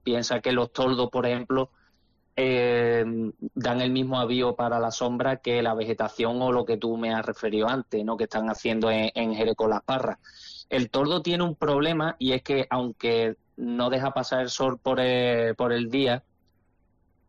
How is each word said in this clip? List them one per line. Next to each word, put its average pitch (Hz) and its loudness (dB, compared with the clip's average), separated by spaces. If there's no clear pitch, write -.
piensa 120 0
que 127 -2
los 120 0
toldos, 127 0
por 123 0
ejemplo, 123 0
eh, 120 2
dan 123 -2
el 127 0
mismo 131 0
avío 123 0
para 117 0
la 117 0
sombra 123 -2
que 120 0
la 113 0
vegetación 113 -2
o 127 2
lo 123 2
que 113 0
tú 113 -2
me 113 -2
has 110 -2
referido 107 -2
antes, 117 -2
¿no? 110 -2
Que 110 -2
están 110 -4
haciendo 110 0
en, 110 0
en 113 -2
Jerez 110 0
con 110 2
las 101 0
parras. 131 -2
El 127 0
toldo 147 2
tiene 175 0
un 165 -2
problema 156 0
y 127 0
es 127 0
que, 135 0
aunque 117 0
no 120 -2
deja 131 0
pasar 131 0
el 123 -4
sol 127 -2
por 127 0
el, 123 2
por 120 0
el 120 0
día 127 2